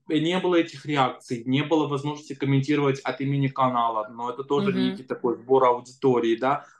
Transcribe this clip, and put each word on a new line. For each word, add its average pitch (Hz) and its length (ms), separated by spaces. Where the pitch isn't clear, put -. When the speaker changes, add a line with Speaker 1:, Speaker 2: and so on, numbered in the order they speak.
Speaker 1:
не 165 320
было 180 160
этих 165 320
реакций, 131 580
не 131 180
было 151 240
возможности 143 460
комментировать 139 680
от 131 200
имени 139 260
канала, 120 640
но 120 220
это 131 120
тоже 143 280
Speaker 2:
Мгм. 127 80
Speaker 1:
некий 127 240
такой 120 320
сбор 131 300
аудитории, 120 720
да. 131 300